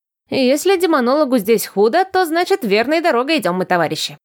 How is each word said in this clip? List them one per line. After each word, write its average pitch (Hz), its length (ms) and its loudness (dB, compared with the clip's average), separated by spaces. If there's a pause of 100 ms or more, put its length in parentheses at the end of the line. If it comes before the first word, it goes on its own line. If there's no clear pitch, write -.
(300)
"И - 60 -6
если 285 420 2
демонологу 277 640 0
здесь 196 260 0
худо, 233 400 0
то 370 200 0
значит 359 380 -2
верной 233 380 0
дорогой 294 380 0
идем 180 160 -2
мы, 180 100 -2
товарищи", 156 600 -2